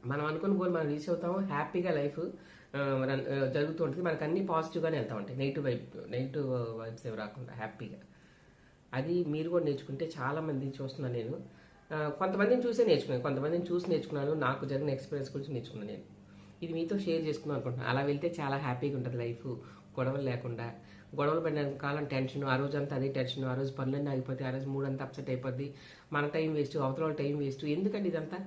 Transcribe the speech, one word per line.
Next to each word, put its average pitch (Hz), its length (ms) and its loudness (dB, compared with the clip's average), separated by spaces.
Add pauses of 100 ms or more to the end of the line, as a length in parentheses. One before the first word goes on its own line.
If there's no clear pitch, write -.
మనం 143 200 0
అనుకున్న 180 340 2
గోల్ 180 140 4
మనం 160 140 2
రీచ్ 147 220 -2
అవుతాం, 175 360 2
హ్యాపీగా 170 460 0
లైఫ్, 143 280 0 (560)
ఆ, 139 280 2
రన్, 139 400 2
ఆ, 131 80 2
జరుగుతూ 160 320 2
ఉంటుంది. 160 220 0
మనకు 160 180 2
అన్నీ 180 220 2
పాజిటివ్గానే 160 520 0
వెళ్తూ 117 180 -2
ఉంటాయి, 107 240 -6
నెగిటివ్ 139 260 0
వైపు, - 420 -4
నెగిటివ్ 135 380 -2 (340)
వైబ్స్ 113 280 -8
ఏవి 110 100 -6
రాకుండా 107 360 -8
హ్యాపీగా. 110 440 -8 (960)
అది 165 320 2
మీరు 156 240 0
కూడా 170 160 6
నేర్చుకుంటే, 143 540 0
చాలామందిని 139 600 0
చూస్తున్నాను 131 320 -4
నేను. 120 280 -2 (520)
ఆ, 151 160 0
కొంతమందిని 202 580 4
చూసే 226 180 6
నేర్చుకున్నాను, 139 380 4
కొంతమందిని 151 400 2
చూసి 175 260 0
నేర్చుకున్నాను, 147 440 2
నాకు 135 320 2
జరిగిన 139 240 0
ఎక్స్పీరియన్స్ 135 480 -4
గురించి 139 160 -6
నేర్చుకున్నాను 107 380 -6
నేను. - 120 -10 (600)
ఇది 165 100 -6
మీతో 170 260 0
షేర్ 165 260 2
చేసుకుందాం 147 300 0
అనుకుంటున్నాను. 123 420 0
అలా 139 40 4
వెళ్తే 147 380 2
చాలా 139 180 0
హ్యాపీగా 139 400 0
ఉంటుంది 123 200 -2
లైఫ్, 120 300 -4 (520)
గొడవలు 135 220 2
లేకుండా. 117 540 -2 (400)
గొడవలు 147 240 4
పడిన 147 320 2
కాలం 143 340 -2
టెన్షన్, 135 380 0
ఆ 135 120 4
రోజంతా 143 400 0
అదే 135 160 2
టెన్షన్, 131 340 0
ఆ 127 100 0
రోజు 135 180 0
పనులన్నీ 139 380 0
ఆగిపోతాయి, 127 400 -2
ఆ - 20 -2
రోజు 135 160 -4
మూడ్ 139 160 -2
అంతా 135 200 -2
అప్సెట్ 135 240 -8
అయిపోద్ది, 131 440 -2 (400)
మన 147 140 2
టైమ్ 156 260 0
వేస్ట్, 151 240 0
అవతల 135 260 0
వాళ్ళ 156 120 2
టైమ్ 143 240 0
వేస్ట్, 139 260 -2
ఎందుకండి 190 440 2
ఇదంతా 160 380 -2